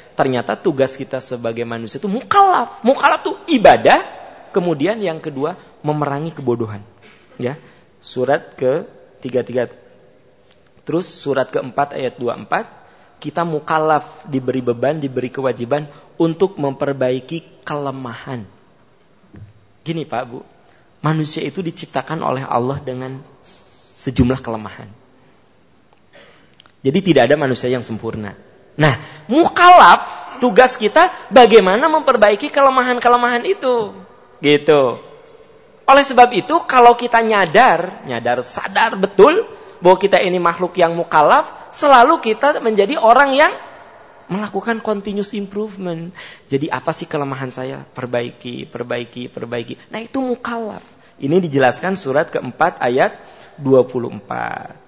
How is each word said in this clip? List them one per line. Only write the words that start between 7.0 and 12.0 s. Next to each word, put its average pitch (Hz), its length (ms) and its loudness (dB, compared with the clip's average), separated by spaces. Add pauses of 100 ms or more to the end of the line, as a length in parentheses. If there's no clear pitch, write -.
Ya. 127 160 -6 (400)
Surat 135 560 -4
ketiga 127 880 -6
tiga. 120 240 -6 (1200)
Terus 170 240 -4
surat 131 400 -4
keempat 135 480 -6
ayat 127 220 -6